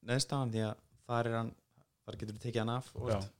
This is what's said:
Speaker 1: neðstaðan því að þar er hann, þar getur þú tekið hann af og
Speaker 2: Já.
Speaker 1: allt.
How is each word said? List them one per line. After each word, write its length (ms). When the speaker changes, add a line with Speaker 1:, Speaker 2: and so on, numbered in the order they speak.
Speaker 1:
neðstaðan 500
því 120
að 140
þar 280
er 80
hann, 140
þar 100
getur 200
þú 60
tekið 200
hann 100
af 220
og 160
Speaker 2:
Já. 60
Speaker 1:
allt. 220